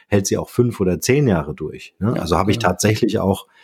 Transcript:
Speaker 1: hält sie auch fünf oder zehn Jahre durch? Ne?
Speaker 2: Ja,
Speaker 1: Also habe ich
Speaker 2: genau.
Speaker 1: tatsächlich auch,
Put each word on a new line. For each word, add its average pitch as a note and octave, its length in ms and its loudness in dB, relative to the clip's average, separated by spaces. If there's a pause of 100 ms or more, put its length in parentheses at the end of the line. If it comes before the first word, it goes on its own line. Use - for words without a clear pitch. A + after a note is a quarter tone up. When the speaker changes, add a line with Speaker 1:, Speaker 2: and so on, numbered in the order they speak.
Speaker 1:
hält G2+ 200 2
sie G#2 100 0
auch E2+ 120 -6
fünf A#2+ 300 2
oder F2+ 220 0
zehn C#3 260 0
Jahre D#2 280 0
durch? C2 420 -12
Ne? G#2 180 -2
Speaker 2:
Ja, - 60 -6
Speaker 1:
Also E2 160 0
habe G2 140 0
ich - 80 0
Speaker 2:
genau. - 100 2
Speaker 1:
tatsächlich G#2+ 480 0
auch, F#2+ 300 0 (160)